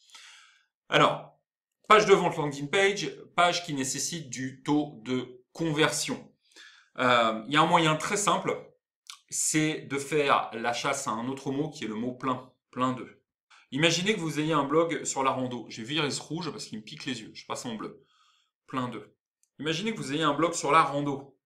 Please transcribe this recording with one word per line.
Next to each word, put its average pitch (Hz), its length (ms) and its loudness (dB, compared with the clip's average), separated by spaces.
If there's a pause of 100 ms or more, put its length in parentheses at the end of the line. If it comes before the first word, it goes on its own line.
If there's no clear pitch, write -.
(920)
Alors, - 480 2 (500)
page 214 160 8
de 196 80 8
vente, 175 240 4
landing 143 320 -4
page, 196 420 2 (260)
page 170 280 4
qui 156 80 -8
nécessite 139 560 -4
du 131 340 -8
taux 147 420 0
de 127 380 -4 (100)
conversion. 147 760 0 (680)
Euh, 117 480 4
il 143 80 -4
y - 20 6
a 156 60 6
un 165 40 4
moyen 165 300 4
très - 200 -2
simple, 175 500 0 (680)
c'est 156 500 0
de 139 140 -6
faire 139 560 2
la 117 200 -2
chasse - 340 -2
à 117 60 -2
un 117 160 -4
autre 135 240 -6
mot 151 180 -2
qui - 140 -10
est 110 40 -4
le 107 60 -6
mot 117 160 -4
plein, 127 420 -6 (200)
plein 127 200 0
de. 113 300 -12 (480)
Imaginez 170 440 2
que 196 40 -4
vous 156 220 -4
ayez 156 120 0
un 147 120 4
blog 151 400 2
sur - 180 -2
la 135 80 2
rando. 123 380 -4
J'ai 117 160 -12
viré 147 260 -2
ce - 100 -6
rouge 160 300 -8
parce - 140 -10
qu'il - 140 -10
me 220 40 -14
pique - 240 -14
les 117 160 -6
yeux, 92 100 -16
je - 140 -20
passe - 180 -8
en 117 120 -6
bleu. - 280 -12 (640)
Plein 127 220 -4
de. 110 260 -12 (460)
Imaginez 160 320 -2
que 214 60 -6
vous 135 140 -6
ayez 160 120 0
un 147 100 4
blog 165 200 2
sur 147 180 0
la 160 100 8
rando. 143 640 -2